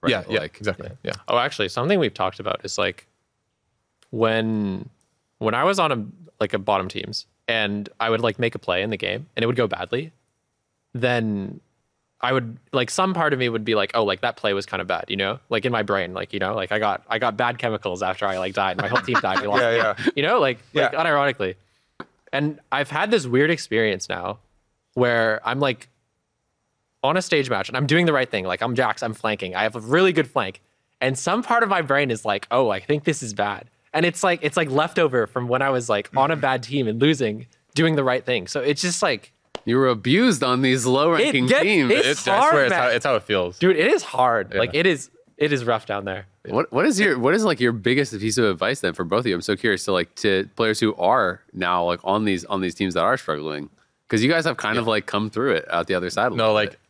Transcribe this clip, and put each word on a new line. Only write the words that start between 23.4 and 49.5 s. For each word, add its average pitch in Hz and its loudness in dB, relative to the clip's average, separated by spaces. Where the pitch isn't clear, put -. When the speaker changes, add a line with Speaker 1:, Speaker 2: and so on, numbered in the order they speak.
Speaker 3:
experience 110 -2
now 92 -6
where 117 2
I'm, 120 -4
like, 135 -2
on 147 2
a 185 0
stage 139 0
match, 98 -2
and 127 -6
I'm 143 0
doing 165 4
the 160 2
right 127 0
thing. 98 -2
Like, 92 -2
I'm 117 -2
Jax, 117 0
I'm 113 -4
flanking. 98 -4
I 104 0
have 107 -2
a 120 -8
really 165 2
good 147 0
flank. 98 -4
And 131 0
some 208 -2
part 233 2
of 208 -4
my 190 0
brain 139 2
is 107 -6
like, 101 -2
"Oh, 123 4
I 95 -2
think 147 -2
this 147 -2
is 107 -10
bad." 101 -4
And 165 2
it's 175 -2
like, 175 2
it's, 151 -2
like, 160 0
leftover 139 2
from 123 -6
when 123 0
I 139 2
was, 123 -2
like, 104 0
on 135 4
a 165 0
bad 131 0
team 123 -2
and 110 -2
losing, 123 0
doing 160 2
the 139 0
right 127 0
thing. 113 0
So - -4
it's 143 0
just, 175 -2
like, 143 -2
Speaker 1:
You 120 0
were 135 4
abused 135 2
on 127 2
these 131 2
low-ranking 151 2
Speaker 3:
It 127 0
gets, 269 4
Speaker 1:
teams. 175 2
Speaker 3:
it's 269 4
Speaker 2:
It's, - -2
I 196 2
Speaker 3:
hard, 277 4
Speaker 2:
swear, 143 4
it's 123 2
Speaker 3:
man. 175 2
Speaker 2:
how, 123 4
it's 117 0
how 135 2
it 104 0
feels. 92 -2
Speaker 3:
Dude, 180 4
it 170 4
is - 2
hard. 120 0
Speaker 2:
Yeah. 98 0
Speaker 3:
Like, 123 0
it 165 2
is, 156 0
it 147 0
is 127 -2
rough 113 0
down 101 -6
there. 95 -8
Speaker 1:
What, - -2
what 147 2
is 247 2
your, 185 2
what 131 2
is, 220 2
like, 170 0
your 120 2
biggest 120 0
piece 110 -2
of 117 4
advice 101 0
then 90 0
for 95 -4
both 95 0
of 123 -4
you? 101 2
I'm 87 -4
so 107 0